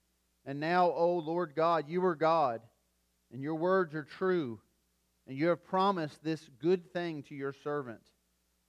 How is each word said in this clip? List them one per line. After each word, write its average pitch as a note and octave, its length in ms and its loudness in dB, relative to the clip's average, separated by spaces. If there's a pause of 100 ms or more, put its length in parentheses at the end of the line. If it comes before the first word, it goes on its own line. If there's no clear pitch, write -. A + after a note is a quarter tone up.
(460)
And C#3 140 -8
now, F3 320 4
O E3+ 260 2
Lord E3 380 -4
God, D#3+ 320 2
you F3+ 180 -2
are F3+ 100 2
God, D3 460 2 (680)
and A#2+ 100 -10
your D3+ 140 -4
words F3 400 2
are D#3 80 -6
true, D#3 580 -2 (640)
and C3 100 -12
you D3+ 120 0
have E3+ 160 2
promised F#3 600 0
this D#3 240 -4 (120)
good F3 320 0
thing E3 320 -6
to D3+ 120 -16
your C#3 180 -6
servant. C#3 520 -8 (640)